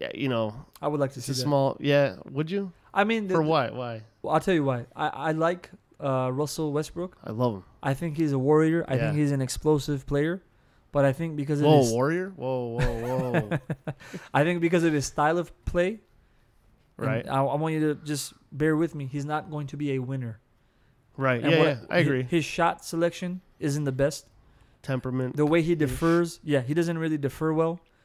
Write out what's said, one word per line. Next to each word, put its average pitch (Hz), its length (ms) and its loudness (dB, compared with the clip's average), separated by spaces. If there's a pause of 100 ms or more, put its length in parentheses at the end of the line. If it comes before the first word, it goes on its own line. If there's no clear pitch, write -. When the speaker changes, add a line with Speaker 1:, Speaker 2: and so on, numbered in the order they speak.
Speaker 1:
y-, - 140 -6
you 135 140 -4
know, 113 260 0 (260)
Speaker 2:
I 147 60 -6
would 147 140 -2
like 135 140 -2
to - 40 -14
Speaker 1:
it's 120 80 -12
Speaker 2:
see 135 60 -4
Speaker 1:
a - 20 -4
Speaker 2:
that. 127 60 -2
Speaker 1:
small, 139 400 2
yeah. 143 360 2 (140)
Would 156 220 -4
you? 196 180 -4 (240)
Speaker 2:
I 196 80 4
mean, 214 240 0
the, 185 80 0
Speaker 1:
For 160 80 4
Speaker 2:
the 151 80 0
Speaker 1:
why? 143 200 2
Why? 117 320 -8 (200)
Speaker 2:
Well, 151 120 0
I'll 160 60 4
tell 190 140 2
you 156 100 4
why. 123 300 -2
I, 151 140 -2
I 156 240 -2
like, 170 380 -2 (280)
uh, 131 340 -2
Russell 147 400 -4
Westbrook. 170 520 -6
Speaker 1:
I - 80 -8
love 117 220 0
him. 92 100 -12 (180)
Speaker 2:
I 139 120 0
think 151 220 -6
he's 156 140 2
a 139 80 0
warrior. 156 480 4
I 139 80 -2
Speaker 1:
Yeah. 117 120 2
Speaker 2:
think 147 120 0
he's 147 140 2
an 135 100 0
explosive 139 640 -2
player. 151 340 -2 (500)
But 139 140 2
I 135 80 4
think 165 240 -6
because 143 240 -2
of 147 60 4
Speaker 1:
Whoa, 151 160 10
Speaker 2:
his 117 100 2
Speaker 1:
warrior? 165 420 0
Whoa, 127 460 -4
whoa, 123 520 -2 (100)
whoa. 107 160 -4 (340)
Speaker 2:
<laughs> - 400 -16
I 139 100 4
think 170 200 0
because 170 220 4
of 160 100 4
his 143 100 0
style 156 320 0
of 170 160 -4 (140)
play, 185 340 0 (960)
and - 100 -6
Speaker 1:
Right. 110 220 -2
Speaker 2:
I, 135 160 0
I 131 120 0
want 160 180 -2
you 156 60 -2
to 151 140 0 (120)
just 147 260 -6 (180)
bear 156 240 0
with 160 200 0
me. 147 100 -8
He's 139 220 -6
not 151 240 -6
going 147 160 -6
to 139 100 -10
be 143 160 -2
a 135 60 -2
winner. 123 420 -6 (800)
Speaker 1:
Right. 127 240 2
Speaker 2:
And 160 100 2
Speaker 1:
Yeah, 160 60 8
Speaker 2:
what 160 80 8
Speaker 1:
yeah, 143 100 2 (140)
I - 60 0
Speaker 2:
hi-, 180 40 6
Speaker 1:
agree. 139 220 2
Speaker 2:
his 151 240 0
shot 170 400 0
selection 175 560 -2 (180)
isn't 147 240 0
the 135 80 0
best. 139 360 -2 (520)
Speaker 1:
Temperament 127 560 -4
Speaker 2:
The 147 80 2
way 165 160 4
he 160 120 2
Speaker 1:
ish. 165 60 2
Speaker 2:
defers, 165 640 2
yeah, 143 200 2
he 123 100 -4
doesn't 170 240 0
really 160 220 -2
defer 143 340 -2
well. 165 280 0 (240)